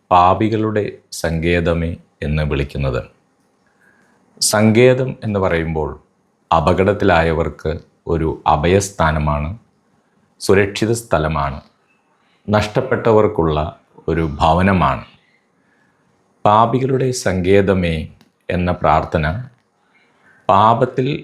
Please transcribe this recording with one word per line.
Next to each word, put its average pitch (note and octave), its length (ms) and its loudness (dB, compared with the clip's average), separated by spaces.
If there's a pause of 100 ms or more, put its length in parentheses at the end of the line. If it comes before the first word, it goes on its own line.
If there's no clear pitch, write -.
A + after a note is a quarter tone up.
(100)
"പാപികളുടെ G#2 760 2 (300)
സങ്കേതമേ" E2 760 -2 (320)
എന്ന് D2+ 220 -2
വിളിക്കുന്നത്? C2+ 580 -4 (1400)
സങ്കേതം B2 720 4 (120)
എന്ന് G#2 180 -4
പറയുമ്പോൾ D#2+ 500 -2 (600)
അപകടത്തിലായവർക്ക് E2 1200 0 (340)
ഒരു D#2+ 220 -2 (180)
അഭയസ്ഥാനമാണ്, D#2 1040 0 (920)
സുരക്ഷിത G2+ 520 0
സ്ഥലമാണ്, D2+ 680 -2 (920)
നഷ്ടപ്പെട്ടവർക്കുള്ള G#2 1080 0 (500)
ഒരു E2 180 -2 (120)
ഭവനമാണ്. E2 680 2 (1400)
"പാപികളുടെ B2+ 640 0 (100)
സങ്കേതമേ" F#2 760 0 (540)
എന്ന F2+ 240 -2
പ്രാർത്ഥന D#2+ 540 0 (1200)
പാപത്തിൽ A#2+ 600 2 (160)